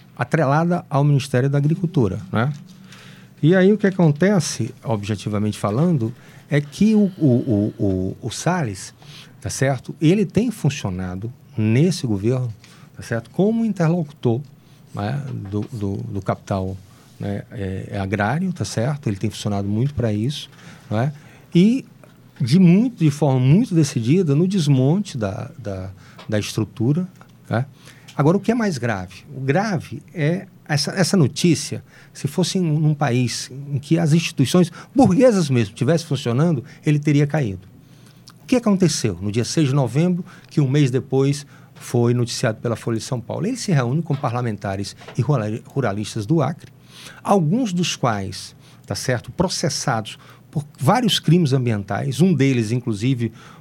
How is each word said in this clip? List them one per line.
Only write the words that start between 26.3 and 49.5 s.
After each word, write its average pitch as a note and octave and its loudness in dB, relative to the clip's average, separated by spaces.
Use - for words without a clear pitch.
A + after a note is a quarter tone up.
estrutura, A#2+ -2
né? A2+ -2
Agora, D3+ 4
o G3+ 0
que A3 0
é A#3 0
mais G#3 -2
grave? G#2+ -6
O C3 -12
grave C#3+ -2
é E3+ -2
essa, D3+ -2
essa F#3+ 0
notícia, - 0
se - -6
fosse F3+ -2
em, F#3+ 0
num D3+ 2
país B2+ -2
em C#3 -2
que - 2
as E3 2
instituições E3+ 4
burguesas G#3 4
mesmo A#2+ 0
tivessem D#3 0
funcionando, C3 0
ele D3+ 2
teria D3 2
caído. B2+ -4
O - -20
que B3+ 2
aconteceu F3+ 2
no G#2 -2
dia A2+ 0
seis D#3 0
de C3 0
novembro, D3 0
que - -2
um C#3 2
mês C#3 2
depois C3+ 0
foi A#2+ 0
noticiado A#2+ -2
pela A#2 -4
Folha A2+ -6
de G#2+ -10
São B2+ -6
Paulo? B2 -6
Ele B3+ -4
se - -6
reúne C#3 2
com E3 -4
parlamentares A2 -4
e C3+ 2
rura-, A2+ -2
ruralistas G#2+ -4
do D#3 2
Acre, C3+ -6
alguns G3 2
dos F3 -2
quais, G2+ -4
tá - -8
certo, - -4
processados - -2